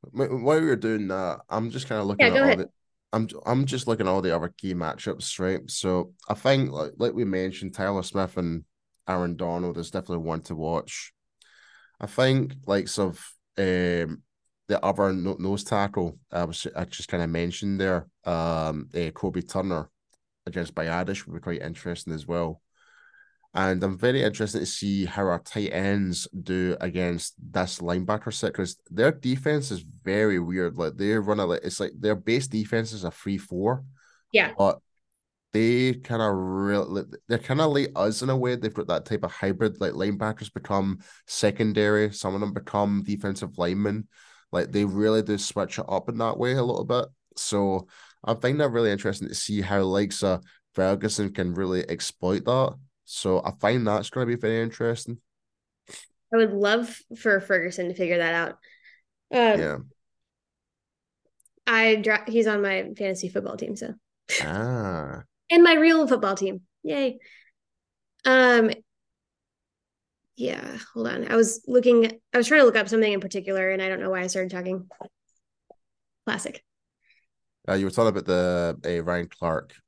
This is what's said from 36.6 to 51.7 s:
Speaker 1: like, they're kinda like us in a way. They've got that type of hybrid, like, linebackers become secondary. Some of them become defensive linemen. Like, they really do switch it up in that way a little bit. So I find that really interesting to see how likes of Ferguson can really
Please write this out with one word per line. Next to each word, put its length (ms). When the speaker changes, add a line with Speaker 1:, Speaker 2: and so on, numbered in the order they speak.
Speaker 1:
like, 260
they're 80
kinda 300
like 280
us 260
in 80
a 60
way. 200
They've 180
got 140
that 180
type 180
of 80
hybrid, 480
like, 140
linebackers 600
become 460
secondary. 840
Some 240
of 60
them 120
become 500
defensive 540
linemen. 520
Like, 220
they 100
really 380
do 160
switch 420
it 80
up 220
in 80
that 200
way 180
a 80
little 200
bit. 220
So 500
I 120
find 260
that 120
really 200
interesting 380
to 60
see 260
how 220
likes 400
of 200
Ferguson 580
can 220
really 360